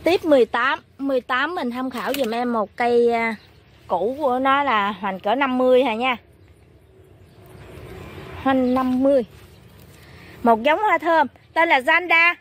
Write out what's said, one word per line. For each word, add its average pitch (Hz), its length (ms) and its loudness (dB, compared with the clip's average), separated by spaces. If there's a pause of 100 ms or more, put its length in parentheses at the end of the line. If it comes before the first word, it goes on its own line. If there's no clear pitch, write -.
Tiếp 370 200 0
mười 269 220 4
tám. 254 340 -2 (180)
Mười 269 220 -2
tám 269 340 -4
mình 277 160 -4
tham 254 200 -8
khảo 233 240 -6
giùm 254 160 -2
em 240 220 -4
một 220 240 -4
cây, 240 360 2
à, 226 220 -2 (520)
củ 202 320 -2
của 254 200 0
nó 269 260 2
là 214 260 0
hoành 190 300 -8
cỡ 208 140 0
năm 262 240 0
mươi 254 260 4
hả 226 100 -2
nha. 240 220 -4 (2250)
Hoành 262 320 2
năm 254 280 0
mươi. 269 220 4 (1160)
Một 226 200 2
giống 311 200 2
hoa 370 160 2
thơm, 311 280 2 (280)
tên 339 140 2
là 285 120 4
Zanda. 330 600 2